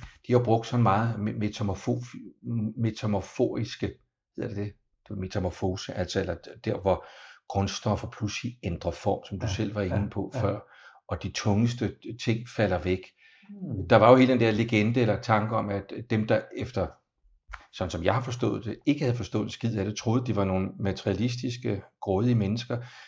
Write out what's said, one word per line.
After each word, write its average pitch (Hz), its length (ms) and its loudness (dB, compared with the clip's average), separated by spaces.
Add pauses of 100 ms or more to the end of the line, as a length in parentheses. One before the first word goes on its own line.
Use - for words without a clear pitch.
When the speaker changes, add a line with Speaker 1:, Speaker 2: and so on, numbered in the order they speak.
(260)
Speaker 1:
de 120 60 0
har 123 120 6
brugt 117 220 2
sådan 123 160 2
meget 110 320 4
me-, 110 240 -2
metamorfo-, 107 680 -2 (720)
metamorforiske, 110 1200 -2 (420)
hedder - 120 -6
det 98 80 -8
det? 101 160 -6 (360)
Det 104 80 -10
er 98 40 -8
metamorfose, 92 760 -4
altså, 92 260 -2
eller 87 140 -4
d-, - 300 -16
der, - 160 -2
hvor 92 260 2 (420)
grundstoffer 101 600 -2
pludselig - 520 -8
ændrer 87 280 -4
form, - 380 -4
som 98 120 -8
du - 60 -4
Speaker 2:
Ja, 101 60 -2
Speaker 1:
selv 101 220 -4
var 104 80 -2
inde 92 140 -2
Speaker 2:
ja, 101 160 0
Speaker 1:
på 101 220 -6
Speaker 2:
ja. 117 80 -2
Speaker 1:
før, 101 180 -2 (480)
og 92 140 -4
de 95 100 -4
tungeste 113 640 0 (280)
ting 113 320 -2
falder 92 220 2
væk. 90 220 0 (480)
Speaker 2:
Hmm. 127 400 -8
Speaker 1:
Der - 80 8
var 107 140 10
jo 131 60 12
hele 127 160 8
den 123 80 4
der 113 100 6
legende 110 500 2
eller 107 200 2
tanke 110 360 0
om, 104 140 -2
at 101 220 -6 (180)
dem, 107 160 2
der 110 160 2 (140)
efter, 98 300 -4 (840)
sådan 90 180 -4
som 85 140 -4
jeg 92 100 4
har 123 80 2
forstået 120 420 -2
det, 107 220 -8
ikke 143 180 2
havde 120 120 2
forstået 110 260 -2
en - 80 -4
skid 113 280 -2
af 98 60 0
det, 104 120 -4
troede, 120 300 0
de 110 100 0
var 98 80 2
nogle 95 340 0
materialistiske, 104 1040 -2 (180)
grådige 104 340 2
mennesker, 110 440 0 (300)